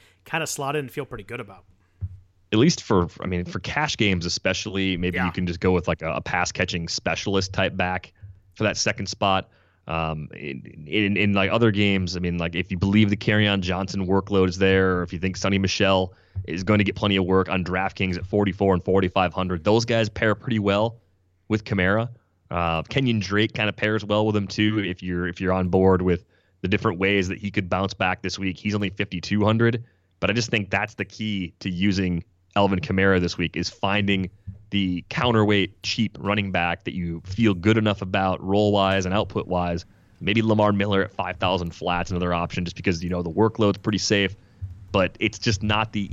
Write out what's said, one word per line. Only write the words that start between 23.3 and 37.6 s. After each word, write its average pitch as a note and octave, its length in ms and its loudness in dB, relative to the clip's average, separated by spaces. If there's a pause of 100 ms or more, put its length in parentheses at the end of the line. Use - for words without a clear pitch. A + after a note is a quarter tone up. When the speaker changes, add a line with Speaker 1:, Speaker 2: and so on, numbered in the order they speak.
Speaker 2:
kinda G#2+ 200 -4
pairs G#2+ 320 -2
well G#2+ 220 2
with G#2+ 80 0
him G2+ 140 -2
too, G#2+ 320 0
if F2+ 240 -6
you're, F2+ 240 -2
if E2+ 120 -8
you're F#2 120 0
on F#2 160 0
board F#2+ 340 6
with F2+ 220 2 (380)
the F#2 60 -2
different G2+ 300 0
ways G2 300 2
that F#2+ 100 -6
he G2+ 140 -6
could F2+ 180 -4
bounce F#2+ 240 -2
back F#2 280 -2
this F#2 180 -8
week. F#2+ 180 -4
He's G#2 160 -4
only G2+ 160 -2
fifty-two G2+ 540 -2
hundred, A2+ 400 2 (340)
but F#2 120 0
I - 20 2
just A2 180 0
think G#2 180 -2
that's G#2 260 -4
the G2+ 100 -6
key G2 560 -6
to G2 100 -4
using F2+ 540 0 (320)
Alvin G2 240 2
Kamara F#2+ 400 2
this F2 180 -4
week, E2+ 180 -4
is F2+ 120 -4
finding G2 600 -2 (420)
the F#2 380 -2
counterweight G#2 760 2
cheap - 360 -2
running G2+ 300 -2
back F2 320 -2
that - 120 -8
you E2+ 300 -6
feel G2 300 2
good G#2+ 240 2